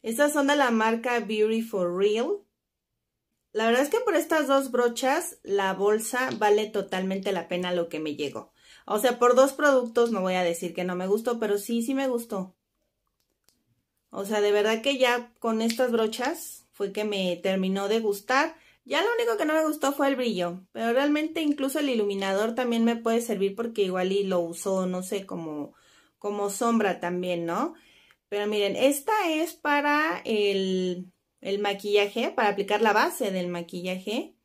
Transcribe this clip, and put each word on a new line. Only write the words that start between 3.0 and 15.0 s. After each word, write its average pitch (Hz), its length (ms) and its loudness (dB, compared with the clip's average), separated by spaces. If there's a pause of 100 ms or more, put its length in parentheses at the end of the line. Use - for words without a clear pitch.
La 220 140 0
verdad 240 160 4
es 285 80 0
que 453 100 2
por 440 140 0
estas 311 320 2
dos 269 240 2
brochas, 247 720 0
la 196 320 0
bolsa 220 640 0
vale 208 280 4
totalmente 196 680 -2
la 170 160 -4
pena 180 240 -2
lo 170 160 0
que 160 100 -8
me 156 160 -4
llegó. 139 380 -8 (340)
O 214 120 0
sea, 240 200 2
por 240 160 6
dos 269 180 6
productos 247 600 2
no 196 80 0
voy 185 140 0
a 180 100 0
decir 170 280 -2
que 180 120 -4
no 180 100 -2
me 185 140 -4
gustó, 226 300 0
pero 208 200 0
sí, 233 240 -2
sí 262 120 -2
me 269 140 0
gustó. 233 480 -6 (1500)
O 196 140 -8
sea, 214 160 -2
de 208 120 4
verdad 220 300 2
que 277 160 0
ya 240 420 0